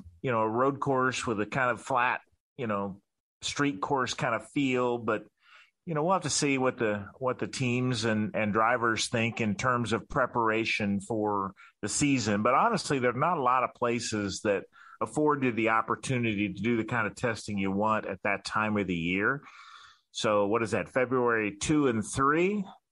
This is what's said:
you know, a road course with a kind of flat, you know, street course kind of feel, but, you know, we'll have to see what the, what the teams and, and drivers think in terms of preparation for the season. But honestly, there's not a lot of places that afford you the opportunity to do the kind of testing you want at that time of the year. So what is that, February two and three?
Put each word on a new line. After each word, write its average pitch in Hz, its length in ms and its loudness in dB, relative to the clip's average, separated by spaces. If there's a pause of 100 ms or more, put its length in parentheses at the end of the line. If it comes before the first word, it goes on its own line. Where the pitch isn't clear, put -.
(200)
you 135 100 -4
know, 113 100 2
a 110 80 2
road 131 320 2
course 131 460 0
with 107 140 -2
a 104 60 0
kind 127 240 0
of 104 100 -2
flat, 123 400 0 (380)
you 123 80 -6
know, 101 340 -6 (400)
street 143 400 -2
course 127 320 -2
kind 127 220 -2
of 107 160 -4
feel, 127 480 0
but, 110 260 -2 (640)
you 170 80 -6
know, 147 80 0
we'll 180 120 2
have 180 80 0
to 139 80 -2
see 143 260 2
what 127 220 0
the, 104 280 0 (120)
what 127 200 -2
the 113 80 -4
teams 123 580 -2
and, 107 300 0
and 104 180 0
drivers 113 560 2
think 117 320 0
in 104 140 0
terms 120 380 0
of 107 160 -2
preparation 113 920 0
for 104 520 -2 (300)
the 104 60 -2
season. 110 540 2
But 123 120 4
honestly, 165 460 2
there's 120 160 2
not 165 200 0
a 143 60 -2
lot 123 220 2
of 110 100 -4
places 110 680 -2
that 101 180 2 (380)
afford 143 420 0
you 127 100 2
the 110 180 2
opportunity 113 840 0
to 95 80 -8
do 117 160 2
the 110 60 0
kind 113 220 -2
of 95 100 -8
testing 107 420 -4
you 98 120 0
want 104 360 0
at 95 160 -8
that 98 240 -2
time 107 320 0
of 98 80 0
the 90 80 -2
year. 95 480 0 (680)
So 104 340 2
what 113 160 2
is 104 80 -2
that, 95 180 -2
February 120 720 0
two 147 280 2
and 113 140 0
three? 170 640 0 (280)